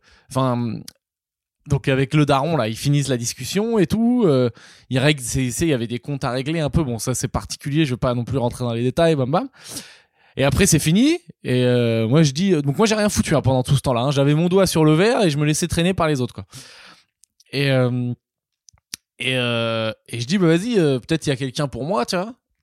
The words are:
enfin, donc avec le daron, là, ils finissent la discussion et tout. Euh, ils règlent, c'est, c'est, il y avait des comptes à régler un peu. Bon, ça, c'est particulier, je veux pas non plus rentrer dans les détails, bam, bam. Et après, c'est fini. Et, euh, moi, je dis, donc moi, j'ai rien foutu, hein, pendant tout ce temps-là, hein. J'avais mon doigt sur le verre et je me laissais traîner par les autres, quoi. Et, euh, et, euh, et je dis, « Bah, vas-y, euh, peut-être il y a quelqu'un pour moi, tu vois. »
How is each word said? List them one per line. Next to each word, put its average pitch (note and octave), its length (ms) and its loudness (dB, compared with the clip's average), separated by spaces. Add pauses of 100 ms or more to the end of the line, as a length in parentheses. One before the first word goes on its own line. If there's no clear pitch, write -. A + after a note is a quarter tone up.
(300)
enfin, A#2+ 440 -2 (960)
donc C#3 200 -2
avec C3+ 260 0
le D3 120 4
daron, C#3+ 300 0
là, A2+ 120 0
ils A2 80 -6
finissent C#3+ 320 0
la C3 100 0
discussion G3 600 -4
et F3 80 4
tout. A#3 380 2
Euh, B2+ 260 4 (380)
ils B2+ 100 0
règlent, C#3+ 240 2
c'est, B2+ 300 -2
c'est, E3+ 140 -2
il - 20 0
y D3 60 2
avait A#2 120 -2
des A#2 140 -6
comptes C#3+ 240 -8
à B2+ 60 -2
régler C3+ 280 -4
un D3 120 -2
peu. E3+ 120 2
Bon, A#2+ 160 -4
ça, B2 160 -4
c'est A#2 140 -4
particulier, C#3+ 560 -4
je C3 80 -2
veux A#2+ 40 -4
pas B2 180 -2
non B2 100 -4
plus C3+ 140 -4
rentrer A#2+ 260 -4
dans A#2+ 80 -4
les A#2 100 -4
détails, D#3+ 320 2
bam, C3 160 -2
bam. G#3+ 180 -2 (880)
Et B2+ 60 0
après, D3 240 2
c'est D#3 140 4
fini. B3+ 380 2 (260)
Et, B2 200 0
euh, A#2 440 2
moi, D#3 160 4
je C#3 80 2
dis, F#3 200 0 (100)
donc C#3+ 160 -2
moi, A3 80 4
j'ai G#3+ 100 2
rien G#3 120 2
foutu, F#3 280 0
hein, B2 60 0
pendant B2+ 200 2
tout C#3 140 0
ce - 60 0
temps-là, B2 180 0
hein. C#3 100 0
J'avais C#3 240 2
mon E3+ 140 2
doigt F#3 180 4
sur D#3+ 180 2
le D3+ 100 6
verre A3 280 2
et E3+ 80 4
je C#3+ 80 -2
me D3+ 60 0
laissais D#3 240 0
traîner F3+ 260 0
par E3 140 0
les C#3+ 120 0
autres, B2 140 -4
quoi. - 120 -14 (1040)
Et, C#3 180 0
euh, B2 420 0 (1080)
et, B2+ 160 -2
euh, A#2 560 -2 (160)
et A2+ 100 -8
je A#2 80 -6
dis, « F#3+ 120 0
Bah, F3+ 80 2
vas-y, F#3+ 320 2
euh, C#3+ 200 2
peut-être - 280 -4
il D3 40 -2
y - 20 2
a B2+ 40 -4
quelqu'un C#3 320 -4
pour B2 160 -10
moi, A3 220 -4
tu G3 100 -4
vois. » A3 180 -6 (280)